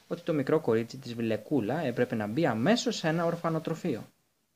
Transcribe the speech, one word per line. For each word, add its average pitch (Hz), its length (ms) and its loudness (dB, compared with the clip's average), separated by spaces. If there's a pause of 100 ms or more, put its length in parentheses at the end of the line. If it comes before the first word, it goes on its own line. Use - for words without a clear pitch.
ότι 170 160 -6
το 170 100 -2
μικρό 147 280 2
κορίτσι 117 380 0
της 120 160 -10
Βιλεκούλα 117 680 0
έπρεπε 123 340 0
να 107 120 0
μπει 139 200 0
αμέσως 156 500 2
σε 170 120 -2
ένα 170 160 2
ορφανοτροφείο. 160 800 -2 (500)